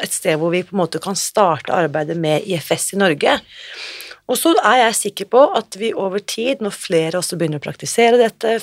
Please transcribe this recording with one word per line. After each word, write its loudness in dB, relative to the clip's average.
et -6
sted 0
hvor 0
vi 0
på -20
en 0
måte -2
kan -4
starte 0
arbeidet -2
med 0
I -2
F -4
S -4
i -2
Norge. 2
Og -2
så 4
er 4
jeg 2
sikker -6
på 8
at -4
vi -4
over -4
tid, -4
når -4
flere -2
også -6
begynner -2
å -20
praktisere 2
dette, 2